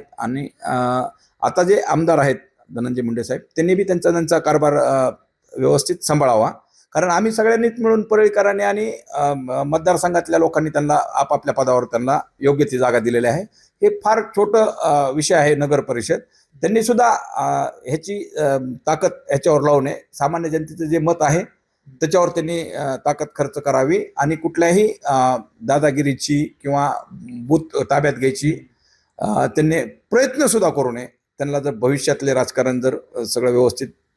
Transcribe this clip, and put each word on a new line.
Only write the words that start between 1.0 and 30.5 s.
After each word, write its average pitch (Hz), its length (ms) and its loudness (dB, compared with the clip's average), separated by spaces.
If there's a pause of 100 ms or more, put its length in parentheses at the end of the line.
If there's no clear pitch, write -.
आता - 220 0
जे 196 160 4
आमदार 160 380 2
आहेत 139 180 2 (400)
धनंजय 123 260 -4
मुंडे 117 220 -4
साहेब, 127 180 -6 (140)
त्यांनी 170 200 2
बी 202 80 2
त्यांचा, 175 280 0
त्यांचा 165 280 0
कारभार, 151 340 2
अ, 131 360 2 (480)
व्यवस्थित 143 460 2
सांभाळावा, 135 480 2 (420)
कारण 175 180 0
आम्ही 208 200 0
सगळ्यांनीच 226 480 2
मिळून 220 220 2
परळीकरांनी 208 640 2
आणि, 208 300 -2 (200)
अ, 143 200 0
म-, 131 320 -4
मतदारसंघातल्या 165 760 0
लोकांनी 160 300 2
त्यांना 147 280 0 (160)
आपापल्या 139 400 -2
पदावर 127 300 2
त्यांना 127 360 -2 (200)
योग्य 139 260 2
ती 127 120 -4
जागा 123 220 2
दिलेली 120 280 0
आहे. 147 160 0 (400)
हे 208 200 2
फार 220 180 2 (140)
छोटं, 214 300 2
अ, 147 440 0
विषय 151 260 0
आहे 151 200 4
नगर 143 240 0
परिषद. 127 400 -4 (420)
त्यांनी 214 220 0
सुद्धा, 233 260 2 (260)
अ, 139 360 -2 (180)
ह्याची, 160 480 -8
अ, 139 200 0 (300)
ताकद 156 240 0 (160)
ह्याच्यावर 147 340 2
लावू 143 200 4
नये. 143 140 -4 (180)
सामान्य 165 360 -4
जनतेचं 156 360 -6
जे 156 120 0
मत 165 240 0
आहे 160 380 -2 (300)
त्याच्यावर 165 400 0
त्यांनी, 165 420 -6
अ, 135 240 -6
ताकद 147 300 -4 (100)
खर्च 139 180 -4
करावी 139 500 0 (140)
आणि 151 180 0
कुठल्याही, 170 580 2 (120)
अ, 127 320 2 (240)
दादागिरीची 143 1000 0
किंवा 139 320 -2 (280)
बूथ 131 380 -2 (160)
ताब्यात 143 380 0
घ्यायची, 131 560 -2 (500)
अ, 131 260 0
त्यांनी 156 380 0
प्रयत्न 262 600 -2
सुद्धा 190 240 2